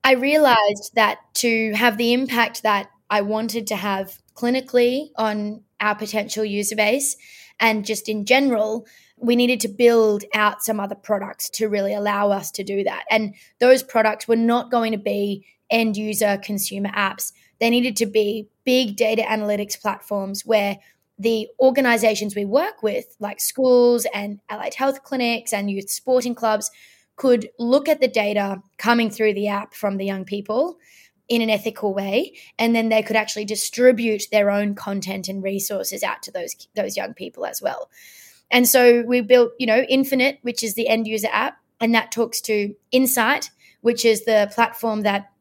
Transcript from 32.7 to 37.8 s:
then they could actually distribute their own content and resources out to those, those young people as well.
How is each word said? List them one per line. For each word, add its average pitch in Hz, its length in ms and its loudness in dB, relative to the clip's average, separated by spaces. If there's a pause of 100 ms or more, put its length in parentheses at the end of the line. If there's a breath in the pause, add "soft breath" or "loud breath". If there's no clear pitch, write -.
then 226 140 2
they 220 140 4
could 220 140 -2
actually 214 280 -4
distribute 220 840 2
their 202 200 4
own 202 240 0
content 190 540 -6
and 196 140 -8
resources 196 600 -6
out 202 200 -4
to - 80 -16
those, - 440 -10
those 196 220 -4
young 202 180 -8
people 190 320 -10
as - 160 -10
well. - 260 -6 (640 loud breath)